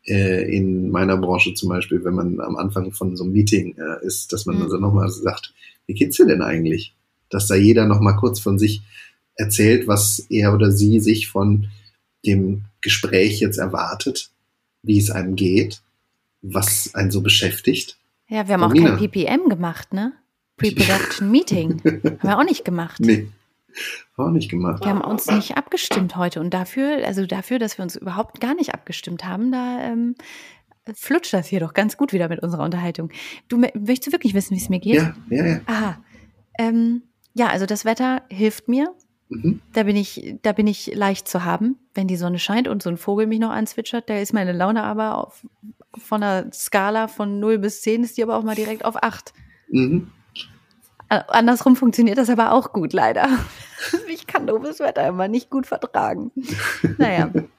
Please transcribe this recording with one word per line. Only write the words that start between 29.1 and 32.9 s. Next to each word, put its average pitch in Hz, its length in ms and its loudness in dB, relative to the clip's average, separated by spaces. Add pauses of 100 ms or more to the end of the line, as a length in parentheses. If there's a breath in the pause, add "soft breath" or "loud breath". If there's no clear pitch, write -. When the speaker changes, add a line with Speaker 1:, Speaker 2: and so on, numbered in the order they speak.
Speaker 2:
haben, 202 260 -4
da, 247 300 -4
ähm, 240 320 -2 (800 loud breath)
flutscht - 400 -4
das 180 140 -2
hier 190 120 -2
doch 165 140 -4
ganz 214 240 0
gut 277 160 -2
wieder 175 160 0
mit 165 140 -4
unserer 170 200 -4
Unterhaltung. 170 460 -4 (380 loud breath)